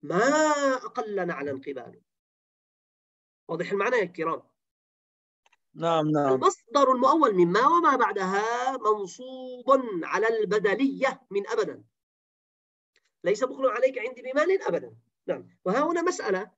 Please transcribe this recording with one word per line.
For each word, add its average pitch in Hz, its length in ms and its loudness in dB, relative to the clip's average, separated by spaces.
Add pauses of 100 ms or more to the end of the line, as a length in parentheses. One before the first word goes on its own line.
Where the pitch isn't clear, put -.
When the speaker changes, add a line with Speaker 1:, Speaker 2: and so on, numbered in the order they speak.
Speaker 1:
ما 165 200 0 (500)
أقل 214 540 -6
نعلاً 143 240 -6
قبال". 131 500 -12 (1500)
واضح 175 240 -6
المعنى 202 240 0
يا 208 100 0
كرام؟ 165 380 -6 (1300)
Speaker 2:
نعم، 160 360 0
نعم. 143 240 4
Speaker 1:
المصدر 277 580 2
المؤول 262 440 4
من 180 120 6
ما 208 200 4
وما 302 280 4
بعدها 220 840 -2
منصوب 247 880 -6 (380)
على 180 240 -2
البدلية 214 920 0 (100)
من 196 180 -4
أبدًا. 202 340 -4 (1400)
"ليس 196 200 2
بخل 269 220 -4
عليك 254 340 0
عندي 240 220 -8
بمال 302 400 0
أبدًا". 165 340 -4 (320)
نعم. - 380 -8
وها 208 180 0
هنا 339 180 0
مسألة 208 560 -4